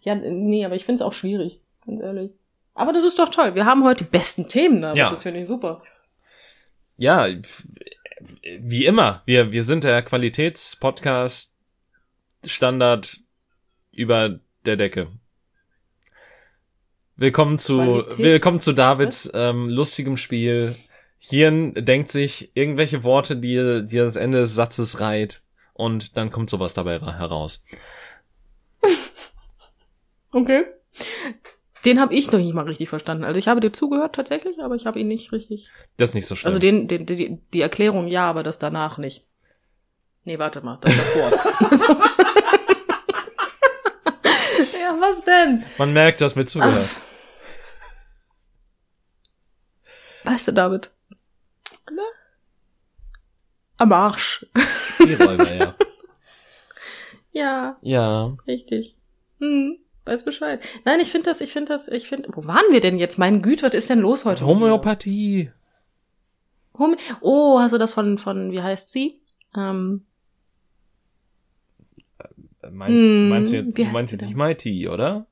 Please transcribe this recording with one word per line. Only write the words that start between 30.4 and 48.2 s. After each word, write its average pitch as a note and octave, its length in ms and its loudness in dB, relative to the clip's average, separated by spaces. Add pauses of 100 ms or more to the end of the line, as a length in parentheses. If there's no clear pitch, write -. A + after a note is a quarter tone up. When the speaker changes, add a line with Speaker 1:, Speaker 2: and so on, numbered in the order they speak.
Speaker 1:
Den B3 160 6
hab C#4 120 2
ich C#4 180 0
noch G#3+ 80 4
nicht E3+ 160 -2
mal D#3+ 100 -4
richtig D#3+ 240 -8
verstanden. D#3+ 360 -6
Also E3 160 -4
ich G#3 80 -2
habe A#3+ 120 2
dir G#3+ 120 0
zugehört C#4+ 420 -2
tatsächlich, D#4+ 460 -6
aber B3 160 -6
ich A#3 100 -8
habe A3 140 -6
ihn G#3+ 80 -2
nicht A3+ 240 -8
richtig. A3 360 -10 (280)
Speaker 2:
Das A#2+ 140 0
ist - 40 -10
nicht G#2 140 -4
so F#2+ 80 -8
schlimm. - 100 -6
Speaker 1:
Also F#3 140 0
den, G3 260 4
den, E3+ 200 -4
die, F3 320 -6 (140)
die E3+ 80 0
Erklärung F#3+ 460 0
ja, F3 240 0
aber D#3+ 140 -4
das D#3 160 -8
danach D#3 380 -6
nicht. C3+ 280 -12 (960)
Nee, D#3+ 160 -10
warte D3+ 220 -6
mal, B2 200 -12
das - 160 4
davor. - 360 2
<laughs> F#4+ 760 4 (2750)
Ja, F4 200 -2
was F#4 240 0
denn? E4 400 4 (140)
Speaker 2:
Man C#3+ 140 0
merkt, D#3+ 280 6
du D3+ 40 4
hast C3+ 120 0
mir C3 100 0
zugehört. C3 420 0 (3250)